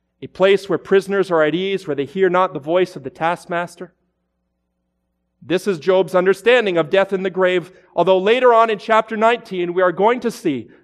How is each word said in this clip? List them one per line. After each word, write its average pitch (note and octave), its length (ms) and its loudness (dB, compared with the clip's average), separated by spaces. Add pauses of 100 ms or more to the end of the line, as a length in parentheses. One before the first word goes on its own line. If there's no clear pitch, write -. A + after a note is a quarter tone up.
(200)
a C3+ 60 -14
place F#3+ 420 0
where E3+ 100 -2
prisoners F#3+ 520 -2
are D#3+ 140 2
at D3+ 100 0
ease, F#3+ 320 -4
where D3 80 -6
they C#3 100 -4
hear F#3+ 240 0
not F3+ 240 0
the D#3 60 -8
voice E3+ 380 -2
of C#3+ 80 -16
the C3+ 40 -10
taskmaster. E3+ 840 -8 (1500)
This B2+ 260 -6
is G3 120 -2
Job's F#3 360 0
understanding F#3+ 640 2
of D#3 120 0
death F#3+ 220 2
in F#3+ 100 -4
the G3 80 -4
grave, F3+ 420 -2 (220)
although F#3 240 2
later A#3+ 340 2
on A3+ 180 4
in G#3+ 80 -4
chapter A3 380 -2
nineteen G#3 560 -2
we F3+ 100 0
are F3+ 100 2
going G#3+ 280 0
to A#3+ 100 -4
see C3+ 380 -6 (160)